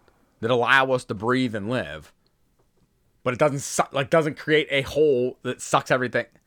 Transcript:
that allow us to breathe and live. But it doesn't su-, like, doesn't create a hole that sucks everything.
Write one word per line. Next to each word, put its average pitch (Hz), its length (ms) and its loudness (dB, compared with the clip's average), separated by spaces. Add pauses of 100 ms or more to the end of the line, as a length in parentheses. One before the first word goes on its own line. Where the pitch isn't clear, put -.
(400)
that 113 100 -2
allow 127 420 4
us 127 120 -2
to 117 100 -6
breathe 120 400 0
and 101 140 -6
live. 78 440 -6 (1080)
But 127 100 -2
it 120 80 -8
doesn't 143 200 2
su-, - 220 -4 (100)
like, 131 180 -4
doesn't 156 260 2
create 151 340 0
a 139 120 0
hole 127 600 2
that 123 200 -6
sucks - 280 0
everything. 123 360 0 (200)